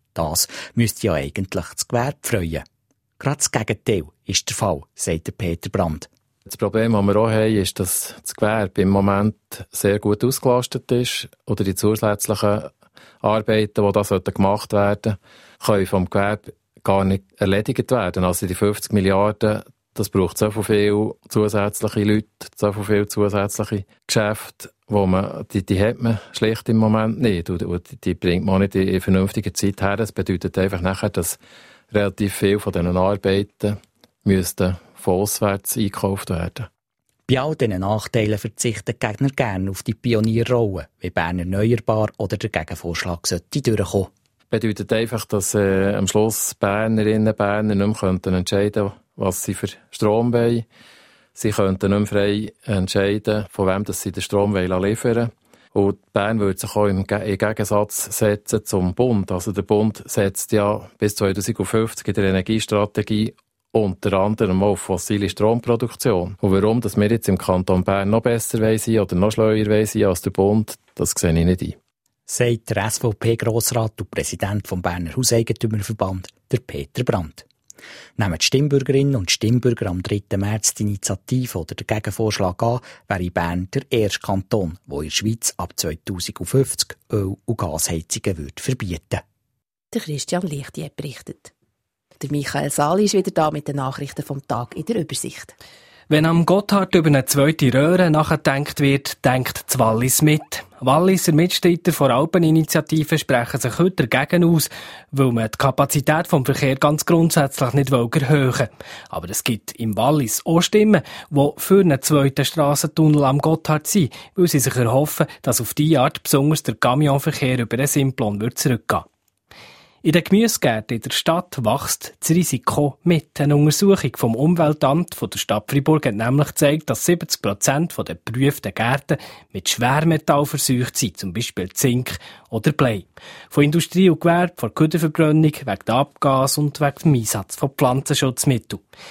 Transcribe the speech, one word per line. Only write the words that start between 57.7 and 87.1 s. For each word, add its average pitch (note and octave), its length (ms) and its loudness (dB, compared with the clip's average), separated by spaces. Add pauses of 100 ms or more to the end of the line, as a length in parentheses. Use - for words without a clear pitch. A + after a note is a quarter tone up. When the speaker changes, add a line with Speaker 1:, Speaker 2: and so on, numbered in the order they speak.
Speaker 2:
setzen G#2 480 0
zum F#2 300 -2
Bund. A2+ 380 0
Also F#2 180 -4
der G2 120 -4
Bund G#2+ 440 0
setzt - 460 -2
ja G#2 360 0 (100)
bis G#2+ 180 -2
zweitausendfünfzig G#2 920 -2
in G2+ 80 -2
der G2+ 100 0
Energiestrategie G#2 1120 0 (400)
unter G2+ 460 0
anderem G2+ 420 0
auch G#2 100 4
auf F#2 80 -4
fossile F#2+ 500 -2
Stromproduktion. A2+ 1080 0
Und G2 140 2
warum, G#2+ 300 2
dass G#2 160 -2
wir G#2 100 4
jetzt A2+ 220 0
im F#2 80 2
Kanton F#2 460 0
Bern G2 260 0
noch A2+ 100 2
besser A#2 400 -2
wollen A2 160 4
sein A2 240 0
oder F#2 160 -2
noch G2+ 160 2
schleuer A2 320 2
wollen G#2+ 220 2
sein G#2+ 180 0
als F#2 160 2
der - 100 -4
Bund, G#2 440 2 (200)
das F2+ 220 -4
sehe E2+ 160 2
ich E2 140 4
nicht F2+ 160 2
ein. D#2 120 -6 (520)
Speaker 1:
Sagt A#2+ 420 -2
der G2+ 160 -2
S-V-P-Grossrat A2+ 1120 -2
und F#2 120 -10
Präsident - 580 -4
vom F2+ 140 -6
Berner F2 340 -6
Hauseigentümerverband, G#2+ 1120 -2 (220)
der B2 80 0
Peter - 440 -8
Brandt. F#2+ 440 -4 (720)
Nehmen F2+ 220 0
die - 60 0
Stimmbürgerinnen C#3 720 2
und F#2+ 140 -2
Stimmbürger A2+ 560 2
am F2+ 160 -4
dritten G#2 380 -2
März G#2 340 -2
die - 80 -6
Initiative G#2 760 -4
oder E2 160 -8
den - 120 -12
Gegenvorschlag G#2 760 -2
an, A#2+ 180 0 (280)
wäre F2+ 220 -4
Bern F2+ 420 -2
der - 180 -6
erste A2 300 0
Kanton, G2 640 -4
der C#2+ 120 -10
in D2+ 60 -6
der D#2+ 60 -10
Schweiz A2+ 460 -4
ab F2+ 200 -8
zweitausendfünfzig - 1120 -4 (220)